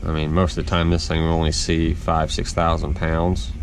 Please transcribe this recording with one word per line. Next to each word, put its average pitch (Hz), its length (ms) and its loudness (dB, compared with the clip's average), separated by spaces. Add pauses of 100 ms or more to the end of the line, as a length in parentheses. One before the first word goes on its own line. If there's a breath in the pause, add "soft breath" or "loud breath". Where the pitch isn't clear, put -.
I 82 60 0
mean, 78 200 -2
most 90 240 2
of 78 80 -4
the - 60 -4
time 85 200 2
this 85 180 0
thing 80 120 0
will 80 120 2
only 82 200 2
see 82 400 0
five, 80 380 0
six - 240 -4
thousand 80 400 0
pounds 85 560 0 (120)